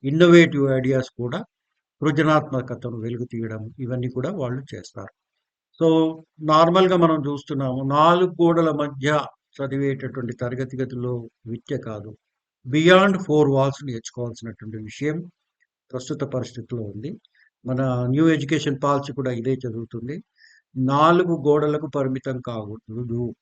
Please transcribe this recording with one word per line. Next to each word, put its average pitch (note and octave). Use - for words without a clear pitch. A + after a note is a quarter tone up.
ఇన్నోవేటివ్ D#3+
ఐడియాస్ B2+
కూడా A#2+
సృజనాత్మకతను C#3
వెలుగు A#2
తీయడం, A2+
ఇవన్నీ B2+
కూడా C3
వాళ్ళు B2+
చేస్తారు. G2
So E3
నార్మల్‌గా F3
మనం D#3+
చూస్తున్నాము, C3+
నాలుగు F3
గోడల E3
మధ్య D3
చదివేటటువంటి C3+
తరగతి B2+
గదిలో B2
విద్య A#2+
కాదు, G#2+
beyond F3+
four D3+
walls C3+
నేర్చుకోవాల్సినటువంటి A2+
విషయం C#3
ప్రస్తుత C3
పరిస్థితిలో A#2+
ఉంది. G#2
మన B2+
న్యూ D3
ఎడ్యుకేషన్ D3
పాలసీ C#3
కూడా B2+
ఇదే B2
చదువుతుంది. A#2+
నాలుగు D#3+
గోడలకు D3+
పరిమితం C3
కాకూడదు. A#2